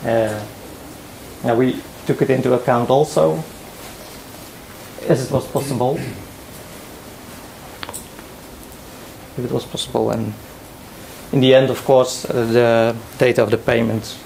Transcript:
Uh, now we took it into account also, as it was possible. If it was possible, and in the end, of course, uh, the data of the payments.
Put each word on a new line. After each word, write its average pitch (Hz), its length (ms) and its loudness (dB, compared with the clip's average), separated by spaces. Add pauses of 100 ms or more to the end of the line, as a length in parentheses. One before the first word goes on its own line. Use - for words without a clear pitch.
Uh, 110 400 2 (1000)
now 123 100 2
we 123 260 2 (280)
took 143 160 2
it 135 80 2
into 127 220 2
account 123 360 2
also, 143 540 4 (1600)
as 127 180 4
it 147 60 -8
was 131 160 0
possible. 135 500 -2 (3500)
If 123 80 -6
it 120 60 -2
was 120 140 -2
possible, - 460 0
and 110 220 -2 (1000)
in 143 80 4
the 131 160 8
end, 131 140 8
of 117 160 -2
course, 127 400 4
uh, 120 200 0
the 117 500 4 (220)
data 123 240 6
of 104 100 4
the 113 60 4
payments. 113 680 0